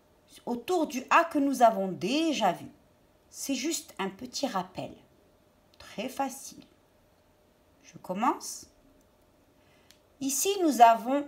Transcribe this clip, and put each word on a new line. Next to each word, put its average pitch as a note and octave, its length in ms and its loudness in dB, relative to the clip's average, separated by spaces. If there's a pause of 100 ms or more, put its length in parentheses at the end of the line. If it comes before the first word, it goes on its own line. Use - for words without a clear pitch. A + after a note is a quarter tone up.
(460)
autour D4 420 -2
du B3 220 -8
A E4 160 6
que D4+ 140 -2
nous C#4 220 0
avons G3 280 6
déjà G#3 640 0
vu. C#3+ 140 -10 (600)
C'est - 260 -6
juste D4 440 -6
un G3 100 -4
petit B3 380 -8
rappel. F3+ 440 -8 (840)
Très - 320 -12
facile. - 540 -8 (1200)
Je - 140 -20
commence. - 680 -4 (1500)
Ici, C4+ 300 -2 (120)
nous C#4 200 4
avons A#3+ 460 6